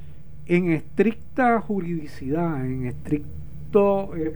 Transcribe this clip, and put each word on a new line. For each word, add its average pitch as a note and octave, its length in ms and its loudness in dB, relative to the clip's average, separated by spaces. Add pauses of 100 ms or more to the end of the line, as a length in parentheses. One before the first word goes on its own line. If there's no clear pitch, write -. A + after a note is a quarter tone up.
(460)
en F3 240 4
estricta A3 920 2
juridicidad, D#3+ 1040 -2
en B2+ 220 -2
estricto, G3 1300 0
eh, D#3 200 -2